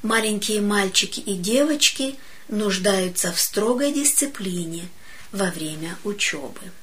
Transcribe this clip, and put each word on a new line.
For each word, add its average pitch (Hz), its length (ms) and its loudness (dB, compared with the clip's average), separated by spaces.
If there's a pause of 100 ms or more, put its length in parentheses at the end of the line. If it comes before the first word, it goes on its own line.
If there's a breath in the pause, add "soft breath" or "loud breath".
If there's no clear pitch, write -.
Маленькие 214 580 2
мальчики 202 600 2
и 202 140 -2
девочки 269 800 2 (320 loud breath)
нуждаются 190 840 2
в - 80 0
строгой 247 520 2
дисциплине 180 960 0 (440 loud breath)
во 196 180 0
время 160 540 -6
учебы. 165 560 -4 (220)